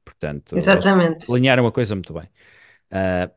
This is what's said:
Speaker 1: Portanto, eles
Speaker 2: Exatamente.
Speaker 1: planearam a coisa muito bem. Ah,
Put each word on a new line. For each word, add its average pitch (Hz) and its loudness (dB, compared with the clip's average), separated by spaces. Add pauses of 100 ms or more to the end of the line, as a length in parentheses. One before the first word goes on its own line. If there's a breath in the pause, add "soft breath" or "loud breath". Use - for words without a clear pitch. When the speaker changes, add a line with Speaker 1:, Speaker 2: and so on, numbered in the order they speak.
Speaker 1:
Portanto, - -10
eles 82 0
Speaker 2:
Exatamente. 160 2
Speaker 1:
planearam 127 2
a 107 0
coisa 107 -2
muito 92 -8
bem. 80 -12 (640 soft breath)
Ah, 92 -2